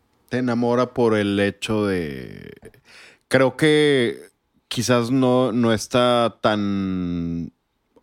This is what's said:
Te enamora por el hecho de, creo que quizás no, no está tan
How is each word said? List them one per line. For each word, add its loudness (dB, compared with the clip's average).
Te -6
enamora 0
por 2
el 0
hecho -2
de, -6
creo 2
que 2
quizás 0
no, 2
no 2
está 0
tan -2